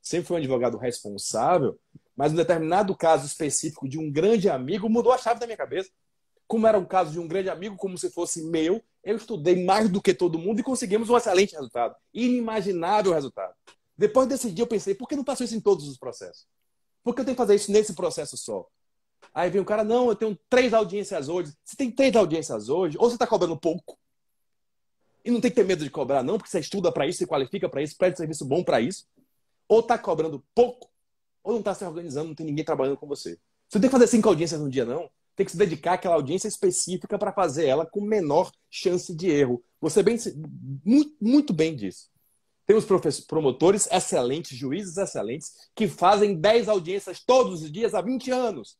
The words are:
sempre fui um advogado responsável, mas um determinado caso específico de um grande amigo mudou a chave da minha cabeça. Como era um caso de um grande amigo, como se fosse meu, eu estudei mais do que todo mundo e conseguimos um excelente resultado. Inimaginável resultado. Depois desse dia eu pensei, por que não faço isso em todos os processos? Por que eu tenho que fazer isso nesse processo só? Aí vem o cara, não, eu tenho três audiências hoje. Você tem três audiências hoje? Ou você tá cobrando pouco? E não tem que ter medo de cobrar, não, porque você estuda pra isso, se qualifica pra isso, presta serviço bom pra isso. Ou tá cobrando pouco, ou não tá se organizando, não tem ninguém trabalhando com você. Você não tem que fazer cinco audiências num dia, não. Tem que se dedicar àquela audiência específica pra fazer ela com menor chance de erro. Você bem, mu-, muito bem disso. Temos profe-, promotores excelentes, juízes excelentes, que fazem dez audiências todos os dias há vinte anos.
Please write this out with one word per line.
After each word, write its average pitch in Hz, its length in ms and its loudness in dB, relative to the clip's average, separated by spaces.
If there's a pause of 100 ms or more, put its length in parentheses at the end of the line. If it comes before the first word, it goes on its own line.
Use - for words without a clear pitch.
sempre 170 240 -6
fui 175 120 -4
um - 20 -2
advogado 127 380 0
responsável, 120 1000 -2 (360)
mas 147 180 0
um - 20 -2
determinado 170 600 0
caso 156 320 2
específico 151 600 -6
de 139 120 -8
um 156 120 -6
grande 190 380 2
amigo 165 400 -2
mudou 233 220 4
a 247 80 4
chave 226 200 -2
da 233 60 -6
minha 226 100 -10
cabeça. 165 360 -6 (540)
Como 220 220 2
era 214 100 6
um 175 80 0
caso 170 280 0
de 170 60 -6
um 170 80 -8
grande 190 220 -2
amigo, 185 280 -10
como 185 200 -8
se - 140 -6
fosse 170 320 -6
meu, 165 400 0 (180)
eu 202 140 -4
estudei 180 480 0
mais 202 260 4
do 190 120 0
que 185 120 2
todo 170 240 0
mundo 202 220 -2
e 240 40 -4
conseguimos 220 460 -2
um 240 80 6
excelente 196 380 2
resultado. 120 400 -6 (180)
Inimaginável 214 1000 0
resultado. 120 420 -6 (420)
Depois 214 300 4
desse 247 240 -4
dia 170 120 -2
eu 233 40 -2
pensei, 202 260 -4
por 233 140 -8
que 302 80 -6
não 277 80 -6
faço 247 220 -6
isso 226 100 -8
em 214 60 -6
todos 170 260 2
os 135 100 -14
processos? 101 480 -14 (560)
Por 240 140 -2
que 269 60 -4
eu 233 40 -2
tenho 262 80 -2
que 254 80 -2
fazer 202 140 6
isso 202 160 -2
nesse 208 240 2
processo 156 400 -6
só? 101 320 -10 (680)
Aí 175 160 -2
vem 190 120 0
o 175 40 -2
cara, 214 200 0
não, 240 240 2
eu 208 60 2
tenho 214 220 -4 (120)
três 254 240 4
audiências 190 560 -2
hoje. 170 240 -6 (100)
Você - 140 -18
tem 262 120 -2
três 254 240 2
audiências 156 540 0
hoje? 156 320 0
Ou 233 100 6
você 233 80 -4
tá 247 80 2
cobrando 175 320 0
pouco? - 400 -4 (1300)
E 226 80 -2
não 233 80 2
tem 240 100 2
que - 60 -2
ter 208 100 6
medo 180 180 0
de 139 60 -6
cobrar, 139 320 -2
não, 160 160 -2
porque - 140 -10
você 185 80 -2
estuda 170 320 -2
pra 143 160 -2
isso, 180 120 -6
se 120 60 -2
qualifica 147 440 -4
pra 139 120 -4
isso, 151 160 -8
presta 185 200 2
serviço 156 280 -8
bom 170 180 0
pra 135 180 2
isso. 160 260 -6 (600)
Ou 220 140 6
tá 233 160 0
cobrando 160 460 -4 (100)
pouco, - 380 2 (500)
ou 208 120 -4
não 214 100 -2
tá 196 100 -2
se 190 120 -8
organizando, 160 420 -8
não 156 80 -12
tem 160 100 -10
ninguém 147 200 -4
trabalhando 139 320 -2
com 147 100 -16
você. 131 320 -10 (300)
Você - 80 -2
não 190 40 4
tem 254 80 6
que 269 80 4
fazer 240 100 10
cinco 226 200 4
audiências 160 320 0
num 147 100 -4
dia, 127 160 -2
não. 139 240 -8 (260)
Tem 131 120 -2
que - 40 -16
se 165 60 -12
dedicar 175 360 0
àquela 180 200 0
audiência 156 340 0
específica 185 720 -2
pra 196 160 -2
fazer 165 320 0
ela 147 220 2
com 202 120 -6
menor 185 520 0 (180)
chance 180 460 -4
de 170 160 -2
erro. 131 320 2 (180)
Você 160 220 2
bem, 226 120 4 (680)
mu-, 294 340 4
muito 269 320 4
bem 160 240 0
disso. 98 360 -10 (560)
Temos 214 180 4
profe-, 170 380 0
promotores 160 680 2
excelentes, 156 640 -2
juízes 156 400 -6
excelentes, 147 580 -6 (200)
que 220 140 -2
fazem 196 520 4
dez 208 300 4
audiências 185 560 -4
todos 202 380 4
os 156 80 -12
dias 208 240 -2
há 185 60 0
vinte 254 280 -4
anos. 233 500 -4